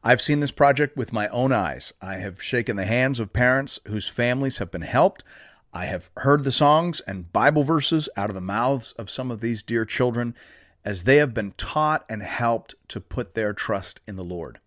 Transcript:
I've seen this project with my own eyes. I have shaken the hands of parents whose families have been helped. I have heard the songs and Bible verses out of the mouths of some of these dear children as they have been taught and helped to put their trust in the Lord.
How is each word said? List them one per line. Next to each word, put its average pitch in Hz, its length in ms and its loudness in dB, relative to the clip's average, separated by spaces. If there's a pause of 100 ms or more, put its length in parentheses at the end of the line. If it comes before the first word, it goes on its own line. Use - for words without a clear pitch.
I've 120 160 4
seen 147 200 0
this 143 100 -2
project 139 480 4
with 120 160 -4
my 104 140 0
own 123 220 0
eyes. 90 520 -2
I 95 140 -8
have 95 260 -10
shaken 117 340 -2
the 95 80 -2
hands 127 340 0
of 110 140 -4
parents 131 540 2
whose 104 220 -6
families 123 500 -2
have 95 120 -6
been 82 120 -6
helped. 139 420 2 (480)
I 87 140 -8
have - 320 -8
heard 143 260 4
the 135 80 0
songs 156 540 4
and 95 260 -8
Bible 151 300 4
verses 156 560 2
out 101 100 0
of 101 60 -4
the 95 80 -6
mouths 117 560 -2
of 107 100 -10
some 127 220 -8
of 110 100 -8
these 113 220 -2
dear 113 240 -2
children 120 480 -2 (500)
as 92 200 -6
they 135 120 8
have 147 160 4
been 104 200 -4
taught 151 580 -2
and 107 120 -8
helped 117 520 -2 (140)
to - 120 -10
put - 320 -10
their 104 220 -2
trust - 520 -6
in 101 100 -10
the 92 80 -8
Lord. 85 420 -10